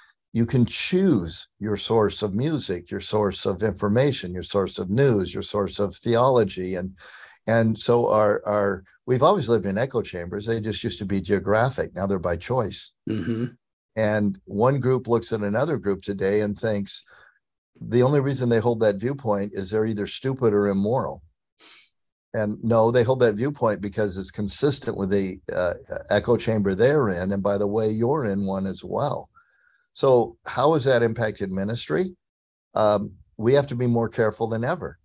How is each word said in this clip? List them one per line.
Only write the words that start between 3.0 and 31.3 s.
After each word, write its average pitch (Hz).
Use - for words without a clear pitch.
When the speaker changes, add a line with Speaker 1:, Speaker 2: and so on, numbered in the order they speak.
Speaker 1:
source 104
of 95
information, 104
your 92
source 95
of 87
news, 107
your 101
source 101
of 98
theology. 113
And, 92
and 113
so 120
our, 107
our, 101
we've 127
always 160
lived 107
in 98
echo 120
chambers. 92
They 113
just 107
used 107
to 104
be 98
geographic. 104
Now 92
they're 98
by 85
choice. 110
Speaker 2:
Mm-hmm. 113
Speaker 1:
And 104
one 127
group 127
looks 117
at 107
another 117
group 98
today 98
and 104
thinks 104
the 113
only 143
reason 131
they 117
hold 113
that 104
viewpoint 104
is 95
they're 110
either 104
stupid 131
or 101
immoral. 101
And 107
no, 113
they 123
hold 127
that 113
viewpoint 113
because 101
it's 95
consistent -
with 95
the, 95
uh, 90
echo 104
chamber 104
they're 127
in. 92
And 98
by 101
the 104
way, 110
you're 117
in 98
one 95
as 92
well. 98
So 123
how 147
has 131
that 123
impacted 110